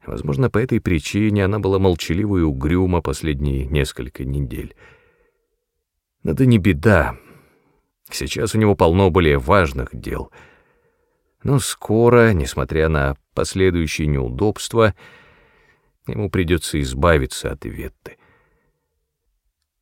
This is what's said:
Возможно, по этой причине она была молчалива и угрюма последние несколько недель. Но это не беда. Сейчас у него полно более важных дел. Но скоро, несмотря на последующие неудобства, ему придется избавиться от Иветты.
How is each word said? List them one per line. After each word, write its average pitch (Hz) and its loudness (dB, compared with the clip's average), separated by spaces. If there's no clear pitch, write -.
Возможно, 71 -2
по - -2
этой 117 0
причине 101 0
она 101 -2
была 95 0
молчалива 95 0
и 87 2
угрюма 82 0
последние 69 -4
несколько 67 -4
недель. 67 -8
Но 82 -4
это 131 2
не 120 6
беда. 87 2
Сейчас - -6
у 110 2
него 104 4
полно 90 4
более 80 4
важных 67 0
дел. - -10
Но 135 0
скоро, 117 4
несмотря 78 0
на 69 0
последующие 87 -2
неудобства, 76 0
ему 104 -6
придется 85 -2
избавиться 67 0
от - -12
Иветты. - -14